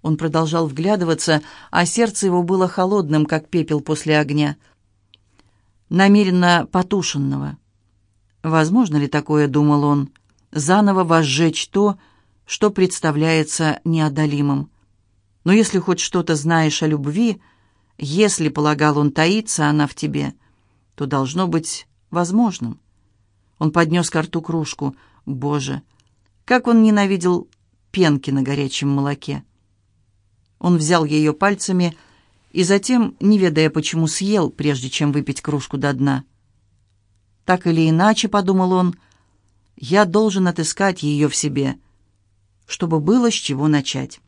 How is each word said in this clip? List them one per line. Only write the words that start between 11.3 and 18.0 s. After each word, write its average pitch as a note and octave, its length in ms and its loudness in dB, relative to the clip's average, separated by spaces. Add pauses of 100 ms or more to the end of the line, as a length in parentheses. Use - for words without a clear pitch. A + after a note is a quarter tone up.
то, G3+ 280 0 (500)
что - 240 0
представляется D#3+ 1120 0
неодолимым? D3 880 -2 (760)
Но F3 80 4
если G#3 260 4
хоть F3 220 -2
что-то E3+ 340 -2
знаешь D#3 480 0
о D#3 60 0
любви, D#3 520 -2 (560)
если, — E3 600 0